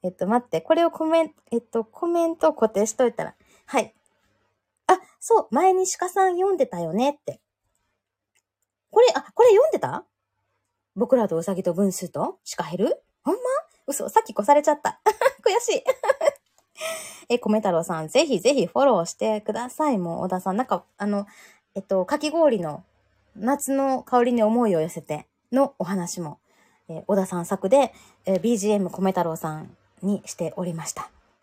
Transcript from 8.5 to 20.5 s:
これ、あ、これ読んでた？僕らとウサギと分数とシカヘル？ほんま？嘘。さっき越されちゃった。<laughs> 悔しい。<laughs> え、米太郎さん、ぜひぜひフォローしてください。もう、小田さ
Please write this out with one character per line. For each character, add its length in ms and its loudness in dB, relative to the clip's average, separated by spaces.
こ 100 6
れ、 140 8
あ、 200 -8
こ 80 4
れ 60 10
読 200 8
ん 40 0
で 80 0
た？ 240 0
僕 220 2
ら 100 2
と 100 -2
ウ 60 -2
サ 140 -4
ギ 80 -6
と 100 0
分 160 2
数 180 -8
と 360 -6
シ 120 -12
カ 60 -6
ヘ 140 -8
ル？ 260 -2
ほ 80 0
ん 20 2
ま？ 60 -6
嘘。 200 -6
さ 120 4
っ 20 -8
き 80 -12
越 140 -4
さ 100 6
れ 80 4
ち 60 0
ゃ 60 2
っ 60 -8
た。 200 -6
<laughs> 200 -2
悔 180 2
し 180 -2
い。 60 -8
<laughs> 800 -8
え、 60 0
米 180 0
太 140 -2
郎 100 0
さ 180 -6
ん、 60 -8
ぜ 200 2
ひ 120 -2
ぜ 160 2
ひ 120 0
フ 120 -4
ォ 60 4
ロ 160 4
ー 60 -4
し 80 -12
て 260 -2
く 120 -8
だ 180 -8
さ 200 -2
い。 80 0
も 200 -6
う、 40 -6
小 60 -4
田 120 -4
さ 120 -4